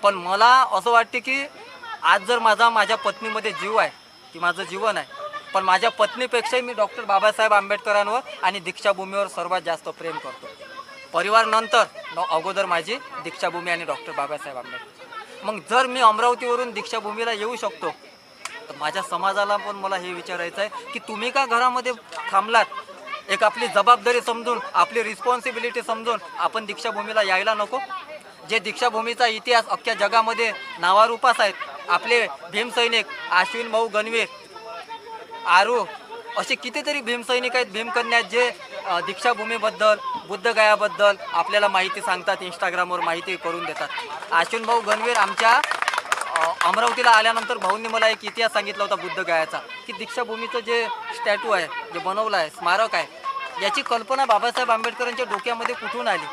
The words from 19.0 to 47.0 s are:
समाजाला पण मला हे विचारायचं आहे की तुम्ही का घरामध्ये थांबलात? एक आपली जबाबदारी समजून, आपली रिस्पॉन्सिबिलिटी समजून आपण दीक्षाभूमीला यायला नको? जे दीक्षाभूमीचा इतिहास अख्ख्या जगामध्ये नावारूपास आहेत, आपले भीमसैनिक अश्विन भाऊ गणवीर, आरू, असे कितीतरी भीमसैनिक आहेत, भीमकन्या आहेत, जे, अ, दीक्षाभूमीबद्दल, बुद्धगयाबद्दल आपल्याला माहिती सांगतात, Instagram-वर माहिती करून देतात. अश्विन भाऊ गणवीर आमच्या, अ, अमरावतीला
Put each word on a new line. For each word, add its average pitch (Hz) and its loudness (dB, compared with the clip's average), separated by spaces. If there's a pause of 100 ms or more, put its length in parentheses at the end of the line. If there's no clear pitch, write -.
समाजाला 196 0
पण 202 -4
मला 196 -4
हे 180 -4
विचारायचं 175 -6
आहे 208 -2 (240)
की 240 -6
तुम्ही 226 -6
का 269 2
घरामध्ये 247 2 (400)
थांबलात? 214 4 (640)
एक 196 2
आपली 214 2
जबाबदारी 233 4
समजून, 233 -2 (140)
आपली 233 2
रिस्पॉन्सिबिलिटी 233 -2
समजून 226 -4 (180)
आपण 190 -2
दीक्षाभूमीला 214 -2
यायला 196 2
नको? 208 -2 (680)
जे 220 2
दीक्षाभूमीचा 220 0
इतिहास 226 2
अख्ख्या 220 -2
जगामध्ये 220 2 (280)
नावारूपास 220 4
आहेत, 202 4 (360)
आपले 226 2 (240)
भीमसैनिक 233 0 (260)
अश्विन 220 2
भाऊ 226 2
गणवीर, 214 0 (1200)
आरू, 202 4 (520)
असे 208 -4
कितीतरी 285 -6
भीमसैनिक 240 -2
आहेत, 247 2
भीमकन्या 233 0
आहेत, 226 -4
जे, 240 2 (340)
अ, 175 0
दीक्षाभूमीबद्दल, 214 2 (320)
बुद्धगयाबद्दल 208 4 (180)
आपल्याला 190 2
माहिती 190 0
सांगतात, 185 -2
Instagram-वर 180 -2
माहिती 170 -2
करून 170 -4
देतात. 151 -6 (440)
अश्विन 175 2
भाऊ 233 2
गणवीर 214 0
आमच्या, 226 4 (760)
अ, 165 2
अमरावतीला 233 4